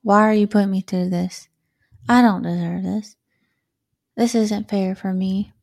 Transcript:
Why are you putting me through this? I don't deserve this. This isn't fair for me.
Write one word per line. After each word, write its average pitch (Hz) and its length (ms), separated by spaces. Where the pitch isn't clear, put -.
Why 208 180
are 214 120
you 208 140
putting 202 240
me 190 100
through 185 300
this? 180 380
I 247 140
don't 202 200
deserve 175 400
this. 202 320
This 233 180
isn't 214 340
fair 190 260
for 190 180
me. 190 400